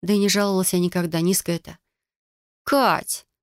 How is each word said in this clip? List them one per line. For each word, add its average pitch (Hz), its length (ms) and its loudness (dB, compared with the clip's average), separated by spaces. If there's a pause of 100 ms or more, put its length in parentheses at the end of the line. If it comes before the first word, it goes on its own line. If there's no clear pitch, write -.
Да 180 100 0
и 208 60 4
не 202 100 2
жаловалась 196 440 0
я 180 60 2
никогда, 170 420 0
низко 180 320 0
это. - 260 -10 (840)
"Кать!" — - 640 0 (160)